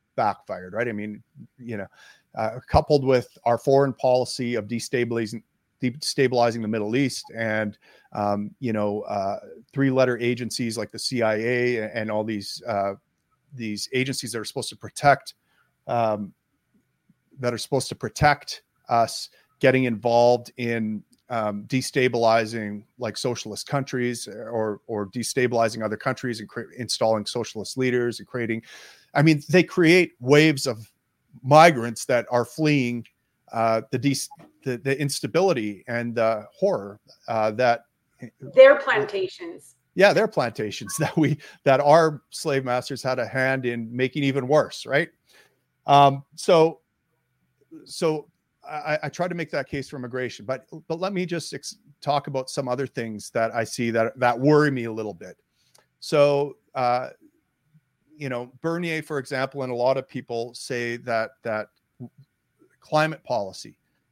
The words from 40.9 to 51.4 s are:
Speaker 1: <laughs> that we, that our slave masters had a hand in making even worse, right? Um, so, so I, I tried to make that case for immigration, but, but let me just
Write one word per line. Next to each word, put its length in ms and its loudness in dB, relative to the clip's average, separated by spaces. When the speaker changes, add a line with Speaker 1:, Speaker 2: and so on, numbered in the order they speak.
Speaker 1:
<laughs> 40 -8
that 180 -2
we, 200 4
that 160 6
our 500 6
slave 360 -2
masters 380 -4
had 160 -2
a 80 -4
hand 380 0
in 280 -4
making 300 -2
even 240 0
worse, 380 2
right? 240 0
Um, 380 6
so, 440 4
so 440 -4
I, 360 -4
I 60 -6
tried 180 -4
to 80 -6
make 160 -8
that 160 -4
case 220 -8
for 80 -14
immigration, 480 -8
but, 220 -8
but 120 -6
let 140 -4
me 120 -2
just 280 -8